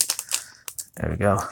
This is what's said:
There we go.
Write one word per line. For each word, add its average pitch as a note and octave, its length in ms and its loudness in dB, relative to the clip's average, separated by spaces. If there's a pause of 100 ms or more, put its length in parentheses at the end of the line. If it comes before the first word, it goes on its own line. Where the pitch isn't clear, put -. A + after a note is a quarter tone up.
(960)
There D#2+ 140 0
we E2 60 0
go. G2+ 220 6 (140)